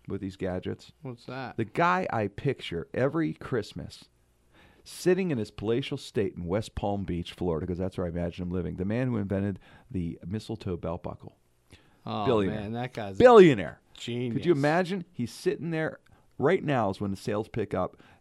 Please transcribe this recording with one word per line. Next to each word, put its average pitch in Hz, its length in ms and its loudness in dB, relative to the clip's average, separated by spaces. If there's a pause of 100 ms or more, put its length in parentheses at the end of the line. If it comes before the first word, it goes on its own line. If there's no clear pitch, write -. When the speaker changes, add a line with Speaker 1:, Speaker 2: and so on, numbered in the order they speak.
Speaker 1:
with 98 140 -6
these 98 160 -8
gadgets? 92 560 -6 (100)
Speaker 2:
What's 127 240 -14
that? 127 300 -10
Speaker 1:
The 113 80 -2
guy 175 480 0
I 107 160 0
picture - 680 -4
every 151 400 0
Christmas - 720 -8 (800)
sitting 185 460 0
in 131 80 0
his 107 120 -4
palatial 120 480 -2
state - 380 -2
in 87 100 -6
West 101 280 -2
Palm 101 300 -2
Beach, 85 280 -4
Florida, 85 340 -2
'cause 85 120 -4
that's 92 200 -4
where 90 80 -2
I 85 40 -4
imagine 85 360 -4
him 87 60 -4
living, 85 240 -4
the 90 80 -2
man 117 240 0
who 120 100 -2
invented 98 400 -2 (320)
the 85 360 -4
mistletoe 104 500 -6
belt 87 260 -6
buckle. - 340 -12 (720)
Speaker 2:
Oh, 110 180 -4
Speaker 1:
Billionaire. 107 360 2
Speaker 2:
man, 104 120 -8
that 120 220 -6
guy's 98 220 -8
a - 20 0
Speaker 1:
Billionaire. 175 640 10 (140)
Speaker 2:
genius. 120 400 -4
Speaker 1:
Could 110 120 -2
you 175 60 6
imagine? 165 600 0
He's 120 200 -4
sitting - 380 -4
there. 160 300 -4 (380)
Right 160 260 4
now 123 240 2
is 95 120 -2
when 101 100 -2
the 95 80 -4
sales 107 300 -2
pick 104 260 -4
up, 90 240 -2 (220)